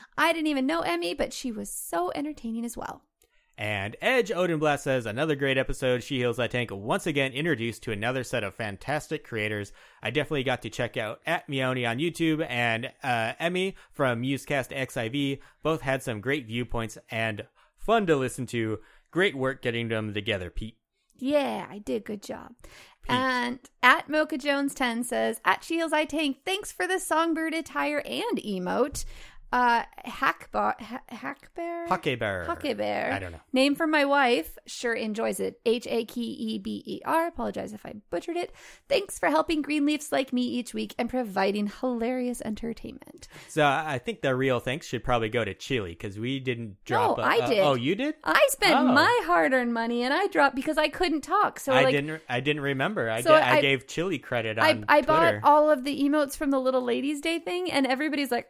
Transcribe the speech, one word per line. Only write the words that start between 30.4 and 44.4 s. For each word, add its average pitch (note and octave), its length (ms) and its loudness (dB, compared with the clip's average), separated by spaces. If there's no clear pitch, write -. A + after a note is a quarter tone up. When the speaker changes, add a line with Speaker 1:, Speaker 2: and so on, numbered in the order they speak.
Speaker 1:
ha-, A3+ 220 -12
Hackbear? E4+ 760 -10
Speaker 2:
Hakebear. A2+ 580 -2
Speaker 1:
Hakebear. G#2 680 -4
Speaker 2:
I G2 60 -2
don't F2+ 140 -8
know. E2 80 -14
Speaker 1:
"Name C4+ 220 4
for D#4+ 140 -2
my D4+ 180 2
wife. C#4 640 2
Sure - 260 -4
enjoys A3 460 -2
it. F#3+ 260 -6
H A#3 240 2
A A#3 160 0
K A#3+ 160 -8
E A3 380 -4
B G3+ 260 -6
E - 180 -8
R." E4 220 0
Apologize G#3+ 480 -6
if G#3 100 -16
I - 120 -12
butchered - 260 -4
it. - 140 -4
"Thanks G4+ 300 0
for - 120 0
helping D#4 340 2
Greenleafs D4 480 0
like C4+ 200 0
me B3 120 0
each B3 320 -4
week A3 240 -6
and A#3 100 -2
providing G#3 560 0
hilarious B3 640 -2
entertainment." - 840 -10
Speaker 2:
So D3+ 180 2
I C#3+ 320 2
think D3 240 -8
the C3+ 140 2
real B2+ 240 2